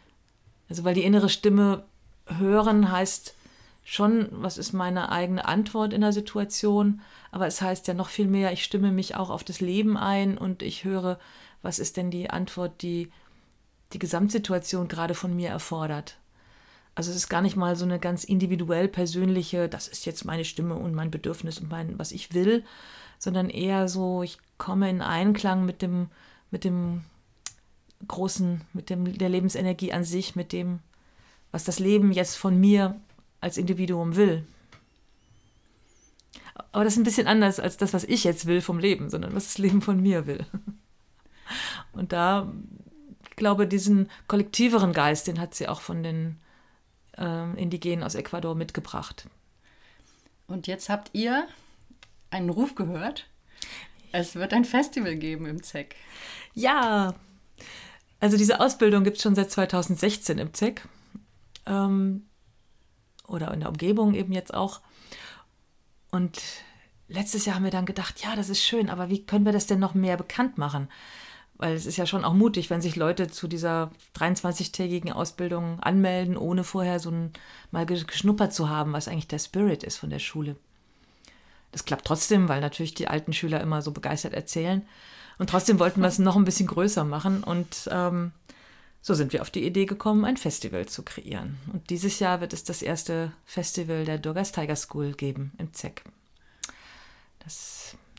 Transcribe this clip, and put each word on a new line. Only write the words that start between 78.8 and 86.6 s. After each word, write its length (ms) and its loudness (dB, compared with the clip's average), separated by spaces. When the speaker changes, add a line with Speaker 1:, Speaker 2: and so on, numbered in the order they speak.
Speaker 1:
was 160 -4
eigentlich 200 -6
der 100 -6
Spirit 440 0
ist 140 -8
von 140 -8
der 80 -4
Schule. 380 -6
Das 160 -12
klappt 200 -4
trotzdem, 440 4
weil 100 0
natürlich 320 -4
die 160 -6
alten 240 -2
Schüler 300 -2
immer 180 0
so 120 -6
begeistert 420 -6
erzählen. 520 -2
Und 100 -2
trotzdem 300 4
wollten 220 4
wir 80 6
es 100 -2
noch 180 6
ein 80 8
bisschen 220 2